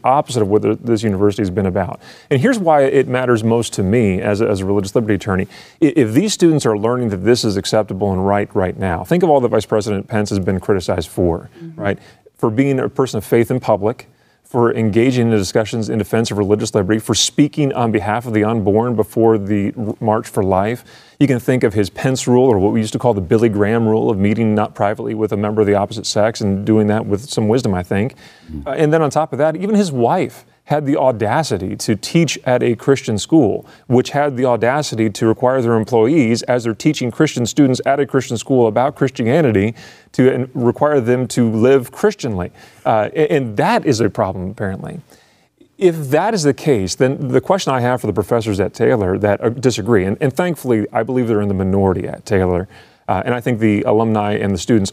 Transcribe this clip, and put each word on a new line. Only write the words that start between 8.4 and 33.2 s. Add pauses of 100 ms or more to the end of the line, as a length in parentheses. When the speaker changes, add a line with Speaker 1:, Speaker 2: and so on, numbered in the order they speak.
Speaker 1:
right
now,
think
of
all
that
Vice
President
Pence
has
been
criticized
for,
Speaker 2:
Mm-hmm.
Speaker 1:
right? (360)
For
being
a
person
of
faith
in
public, (360)
for
engaging
in
discussions
in
defense
of
religious
liberty,
for
speaking
on
behalf
of
the
unborn
before
the
R-,
March
for
Life. (340)
You
can
think
of
his
Pence
rule,
or
what
we
used
to
call
the
Billy
Graham
rule
of
meeting
not
privately
with
a
member
of
the
opposite
sex
and
doing
that
with
some
wisdom,
I
think. (320)
Speaker 3:
Mm-hmm.
Speaker 1:
Uh,
and
then
on
top
of
that,
even
his
wife (200)
had
the
audacity
to
teach
at
a
Christian
school, (180)